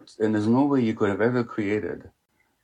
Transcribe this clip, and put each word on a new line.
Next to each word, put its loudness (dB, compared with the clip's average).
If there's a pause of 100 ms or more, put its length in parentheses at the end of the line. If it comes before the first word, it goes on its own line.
(200)
And 0
there's 0
no 4
way 2
you 0
could 0
have -2
ever 2
created -4 (540)